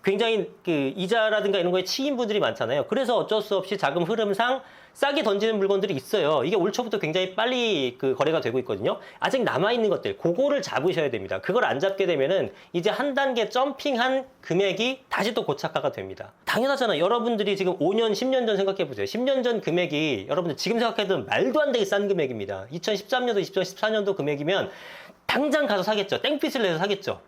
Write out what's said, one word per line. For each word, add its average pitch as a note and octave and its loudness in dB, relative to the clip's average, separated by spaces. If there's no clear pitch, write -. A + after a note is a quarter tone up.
굉장히 G#3 2
그 C#3 0
이자라든가 G#3 2
이런 F3+ 2
거에 F3+ 2
치인 C4+ -2
분들이 G#3+ 0
많잖아요. B2+ 0
그래서 A#3+ 0
어쩔 G#3 2
수 G#3 -2
없이 F#3+ -2
자금 E3+ 0
흐름상 A3+ 0
싸게 C#4+ 0
던지는 G#3+ 2
물건들이 G3 2
있어요. D3 2
이게 F#3 0
올 G3 2
초부터 A#3 -2
굉장히 F#3 -2
빨리 A3 0
그 C3+ 0
거래가 D#3 2
되고 A#2+ -2
있거든요. B2+ -2
아직 A#3+ 0
남아있는 G3+ 2
것들, A2 -2
그거를 C4 2
잡으셔야 D3+ 0
됩니다. F#2+ -4
그걸 G#3+ 0
안 A#2+ 0
잡게 F#3+ 0
되면은 D3+ 2
이제 F3 0
한 C4 -2
단계 B3 0
점핑한 C4 0
금액이 G3 0
다시 A3 -2
또 G#3 -2
고착화가 D3 -2
됩니다. F#2+ -12
당연하잖아요. A#3+ 0
여러분들이 G#3+ 0
지금 F3+ 0
오 F#3 2
년, A3 2
십 B3+ 0
년 B3+ 2
전 G#3 2
생각해 G3 0
보세요. A2 -4
십 A3 -2
년 C4 2
전 A#3 2
금액이 D3+ 0
여러분들 D#3+ 0
지금 A3+ 0
생각해도 G3+ 0
말도 A#3 2
안 C#4 2
되게 A3+ 2
싼 G3+ 0
금액입니다. A2 -2
이천십삼 G#3 -2
년도 G#3+ 2
이천십사 F#3 -2
년도 G3+ 0
금액이면 D3 -2
당장 C#4+ 2
가서 G3+ 0
사겠죠. G#3 0
땡빛을 C#4 0
내서 E3+ 0
사겠죠. G3 -2